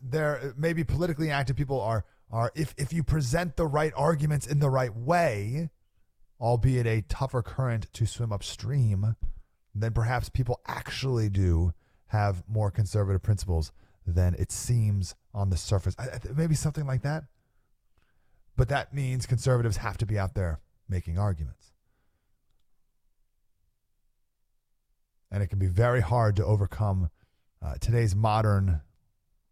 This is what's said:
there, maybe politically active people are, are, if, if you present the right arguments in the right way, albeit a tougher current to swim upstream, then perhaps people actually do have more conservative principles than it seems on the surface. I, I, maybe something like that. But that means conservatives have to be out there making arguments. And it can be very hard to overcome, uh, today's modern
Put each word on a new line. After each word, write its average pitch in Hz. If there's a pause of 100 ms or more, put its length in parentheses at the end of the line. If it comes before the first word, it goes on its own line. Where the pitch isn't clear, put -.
there, 139
maybe 165
politically 160
active 135
people 135
are, 110 (260)
are, 113
if, 151
if 139
you 165
present 156
the 165
right 151
arguments 151
in 143
the 143
right 127
way, 135 (720)
albeit 120
a 110
tougher -
current 117
to 113
swim 110
upstream, 107 (600)
then 110
perhaps 120
people 123
actually 120
do 90 (340)
have 101
more 107
conservative 98
principles 87 (340)
than 90
it -
seems 104 (180)
on 98
the 90
surface. 95
I, -
I, 117 (160)
maybe 156
something 151
like 131
that. 151 (1300)
But 123
that 135
means 127
conservatives 120
have 101
to 110
be 104
out 95
there 85 (280)
making 87
arguments. 87 (3500)
And 101
it 95
can 98
be 95
very 120
hard 113
to 107
overcome, 98 (500)
uh, 73
today's 113
modern 104 (720)